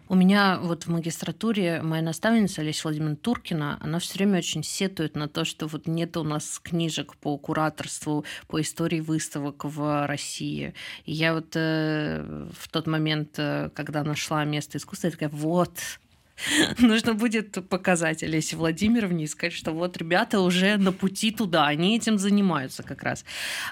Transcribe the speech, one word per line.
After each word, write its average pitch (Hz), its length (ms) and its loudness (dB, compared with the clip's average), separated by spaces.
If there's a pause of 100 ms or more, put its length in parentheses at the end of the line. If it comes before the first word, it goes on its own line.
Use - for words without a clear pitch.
У 190 60 2
меня 190 480 8
вот 170 240 -2
в 165 40 -2
магистратуре 170 920 -2
моя 160 200 0
наставница 190 580 2
Олеся 151 240 -2
Владимировна 151 320 -2
Туркина, 165 640 -2
она 156 180 -2
все - 160 -6
время 190 240 4
очень 156 240 -2
сетует 190 540 -4
на 147 120 -2
то, 165 160 -2
что - 220 -6
вот 151 220 -10
нет 165 280 -2
у 165 60 -2
нас 151 400 -6
книжек 165 540 -4
по 147 220 -4
кураторству, 151 840 -2 (220)
по - 140 -2
истории 165 400 -2
выставок 151 640 -4
в 147 420 -2
России. 147 680 -6 (320)
И 160 60 -6
я 160 220 2
вот, 160 220 -4
э, 156 880 0 (100)
в - 120 -16
тот 160 180 -4
момент, 156 520 0
э, 147 360 -2
когда 151 300 -4
нашла 151 400 -2
место 151 340 -4
искусства, - 300 -4
я 160 40 0
такая: 151 180 -6
"Вот, 160 480 0 (600)
<laughs> - 400 2
нужно 226 360 6
будет 214 540 -2
показать 170 540 2
Олесе 156 340 -2
Владимировне 175 680 2
и - 20 -2
сказать, 165 260 -4
что 165 200 -6
вот 175 260 -2
ребята 185 420 2
уже 185 360 4
на 190 160 4
пути 196 400 0
туда, 165 340 2
они 170 300 2
этим 220 220 2
занимаются 190 640 2
как - 180 -12
раз". - 220 -2 (480)